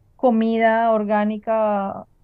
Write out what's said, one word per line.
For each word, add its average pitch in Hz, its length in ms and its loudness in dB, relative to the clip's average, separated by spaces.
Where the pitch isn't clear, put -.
comida 226 760 2
orgánica, 214 1120 -2